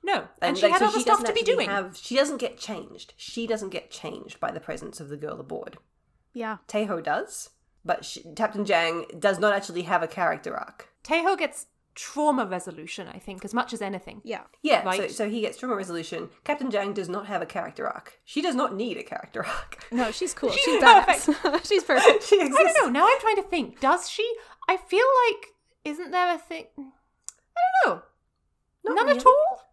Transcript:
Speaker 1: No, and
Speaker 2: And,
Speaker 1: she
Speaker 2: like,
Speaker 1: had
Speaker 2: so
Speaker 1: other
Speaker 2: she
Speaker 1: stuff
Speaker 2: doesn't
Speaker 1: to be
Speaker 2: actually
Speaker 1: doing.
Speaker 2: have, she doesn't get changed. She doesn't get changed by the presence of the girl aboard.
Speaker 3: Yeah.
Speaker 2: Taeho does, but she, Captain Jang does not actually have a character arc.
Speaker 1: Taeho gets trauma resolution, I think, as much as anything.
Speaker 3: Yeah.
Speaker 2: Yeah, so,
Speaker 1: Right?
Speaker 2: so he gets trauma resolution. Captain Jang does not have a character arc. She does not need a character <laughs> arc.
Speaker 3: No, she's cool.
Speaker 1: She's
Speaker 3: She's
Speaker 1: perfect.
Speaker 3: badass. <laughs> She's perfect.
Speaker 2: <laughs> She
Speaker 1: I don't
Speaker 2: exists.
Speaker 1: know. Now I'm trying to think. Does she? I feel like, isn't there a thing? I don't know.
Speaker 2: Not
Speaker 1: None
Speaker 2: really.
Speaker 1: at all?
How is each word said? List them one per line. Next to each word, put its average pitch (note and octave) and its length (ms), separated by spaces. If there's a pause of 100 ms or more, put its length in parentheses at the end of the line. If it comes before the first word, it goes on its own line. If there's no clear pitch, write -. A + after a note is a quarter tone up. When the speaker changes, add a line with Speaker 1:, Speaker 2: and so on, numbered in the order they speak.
Speaker 1:
No, G4 120
and A#3+ 140 (140)
Speaker 2:
And, D#4 160
Speaker 1:
she G4 60
Speaker 2:
like, D#5 100
Speaker 1:
had F#4 60
Speaker 2:
so F4+ 60
Speaker 1:
other G#4 120
Speaker 2:
she - 40
Speaker 1:
stuff G#4+ 180
Speaker 2:
doesn't A#3+ 80
Speaker 1:
to G#4 60
be A4+ 80
Speaker 2:
actually A4 140
Speaker 1:
doing. B3 140
Speaker 2:
have, G3 280
she - 180
doesn't C#4+ 220
get - 200
changed. - 600
She - 300
doesn't G#3+ 220
get - 220
changed - 480
by - 120
the - 100
presence - 400
of C#3+ 80
the D3 80
girl D3+ 240
aboard. - 360 (560)
Speaker 3:
Yeah. A3 240 (120)
Speaker 2:
Taeho G#3 340
does, E3 460 (360)
but - 200
she, - 160 (140)
Captain G#3+ 300
Jang E3 400 (140)
does F#3+ 200
not G#3 140
actually F#3 300
have E3+ 180
a E3 60
character E3 500
arc. - 320 (140)
Speaker 1:
Taeho E4+ 340
gets - 300 (280)
trauma C#4+ 500
resolution, F3 640
I - 120
think, F#3 260
as G3 80
much A#3+ 180
as A3+ 100
anything. G3 440
Speaker 3:
Yeah. A3+ 180 (180)
Speaker 2:
Yeah, C#4+ 200
so, F#3+ 60
Speaker 1:
Right? F#3 240
Speaker 2:
so G#3 180
he A3+ 120
gets - 160
trauma B3+ 180
resolution. E3+ 540 (140)
Captain C#4+ 280
Jang G3+ 220
does G3 140
not G3+ 200
have G3 140
a E3 40
character - 420
arc. - 380
She - 160
does D#4+ 140
not B3 200
need G#3+ 220
a - 60
character - 420
<laughs> - 120
arc. - 340
Speaker 3:
No, A#3 200
she's F4+ 220
cool. C4 180
Speaker 1:
She's C4 120
Speaker 3:
She's B4 180
Speaker 1:
perfect. G4+ 460 (160)
Speaker 3:
badass. E4+ 220
<laughs> - 40
She's F#4+ 140
perfect. G4+ 400
Speaker 2:
<laughs> - 40
She G4+ 140
Speaker 1:
I D4+ 60
don't C4 120
Speaker 2:
exists. E5 220
Speaker 1:
know. E4+ 80
Now D4 180
I'm C5+ 120
trying A4+ 180
to F#4+ 60
think. - 360
Does D4 300
she? A4+ 200 (380)
I F#4 100
feel G4+ 280 (240)
like, - 240 (320)
isn't D4+ 260
there F4+ 220
a E4 60
thing? E4 260 (120)
I C#4+ 40 (1040)
don't F3+ 100
know. E3+ 60 (840)
Speaker 2:
Not A4 100
Speaker 1:
None A4 120
Speaker 2:
really. C#5 120
Speaker 1:
at B4+ 60
all? D5 340 (140)